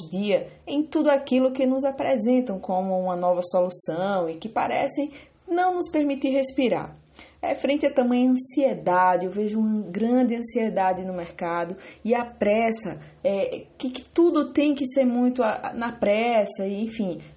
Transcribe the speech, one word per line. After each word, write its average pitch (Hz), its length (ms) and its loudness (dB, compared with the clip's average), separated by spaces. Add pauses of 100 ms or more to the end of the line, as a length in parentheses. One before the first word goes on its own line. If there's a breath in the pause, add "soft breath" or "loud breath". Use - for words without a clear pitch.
(100)
dia 190 380 0 (180 loud breath)
em 285 160 -2
tudo 302 260 0
aquilo 262 440 2
que 262 120 -2
nos 262 200 0
apresentam 254 760 0
como 185 380 -2
uma 185 180 -2
nova 180 260 2
solução 180 840 -2
e 165 60 -6
que 160 140 -10
parecem 269 600 -2 (380 loud breath)
não 359 280 0
nos 339 140 -4
permitir 285 400 0
respirar. 262 640 0 (460 loud breath)
É, - 140 -2
frente 285 320 0
a 269 60 -2
tamanha 247 380 2
ansiedade, 185 960 2
eu 185 40 -6
vejo 208 300 -2
uma 214 220 0
grande 226 520 0
ansiedade 190 680 0
no 185 80 -6
mercado 170 640 -6 (280 loud breath)
e 214 80 0
a 240 120 2
pressa, 214 760 0 (240 loud breath)
é, 196 440 -2 (120)
que, 254 120 -4
que - 120 -8
tudo 339 500 2
tem 294 220 4
que 277 120 -2
ser 269 180 2
muito 247 380 2
a, - 260 -2
a, - 40 -8
na 233 200 -4
pressa, 208 720 2
e, 202 160 -4
enfim, 202 380 -4 (160 loud breath)